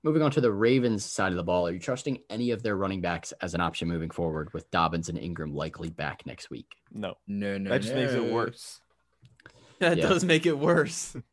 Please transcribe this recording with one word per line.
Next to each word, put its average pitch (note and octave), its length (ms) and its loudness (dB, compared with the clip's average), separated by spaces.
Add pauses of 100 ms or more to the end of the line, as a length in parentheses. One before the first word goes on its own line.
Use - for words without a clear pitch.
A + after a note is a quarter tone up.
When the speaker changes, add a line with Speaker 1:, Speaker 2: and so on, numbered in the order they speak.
Speaker 1:
Moving D#3 180 4
on D3+ 120 6
to D3 100 4
the A2+ 100 4
Ravens A2+ 500 4
side F#2+ 300 0
of F2 40 0
the F2+ 60 -2
ball, F2+ 240 2
are E2+ 60 -2
you F2+ 60 -6
trusting B2+ 400 -4 (100)
any A#2+ 220 -2
of A#2 120 -2
their G#2 140 0
running F#2+ 240 -2
backs F2 400 -4
as E2+ 140 -6
an F2 80 2
option E2+ 260 -2
moving E2 220 -4
forward, D#2+ 420 -4
with - 180 -10
Dobbins E2 380 0
and E2 80 -6
Ingram E2 380 -8
likely D#2 340 -6
back D2 380 -8
next - 240 -14
week? - 160 -12 (260)
Speaker 2:
No. G2 220 -8 (120)
Speaker 3:
No, G2+ 300 -4
no, G2 140 -4
Speaker 2:
That A#2+ 100 2
just A#2 140 -6
makes C3 180 0
it B2+ 100 0
Speaker 3:
no. A#2 120 -2
Speaker 2:
worse. - 460 -6 (1000)
Speaker 4:
That E3+ 180 4
Speaker 1:
Yeah. D#3+ 100 2
Speaker 4:
does F3+ 160 6
make E3 220 4
it D#3 140 4
worse. D#3+ 580 2 (160)